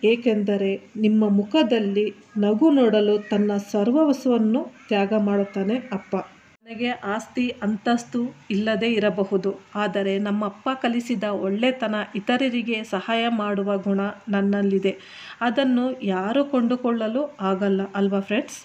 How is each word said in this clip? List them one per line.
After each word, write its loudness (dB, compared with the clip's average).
ಏಕೆಂದರೆ 2
ನಿಮ್ಮ 4
ಮುಖದಲ್ಲಿ 2
ನಗು 4
ನೋಡಲು 4
ತನ್ನ 0
ಸರ್ವಸ್ವವನ್ನು 2
ತ್ಯಾಗ 0
ಮಾಡುತ್ತಾನೆ 0
ಅಪ್ಪ. -6
ನನಗೆ -6
ಆಸ್ತಿ -4
ಅಂತಸ್ತು -2
ಇಲ್ಲದೇ 0
ಇರಬಹುದು, 0
ಆದರೆ -2
ನಮ್ಮಪ್ಪ -4
ಕಲಿಸಿದ -2
ಒಳ್ಳೆತನ, -2
ಇತರರಿಗೆ -2
ಸಹಾಯ -2
ಮಾಡುವ -2
ಗುಣ 0
ನನ್ನಲ್ಲಿದೆ. 0
ಅದನ್ನು 0
ಯಾರು 0
ಕೊಂಡುಕೊಳ್ಳಲು 0
ಆಗಲ್ಲ 0
ಅಲ್ವಾ 2
ಫ್ರೆಂಡ್ಸ್? -4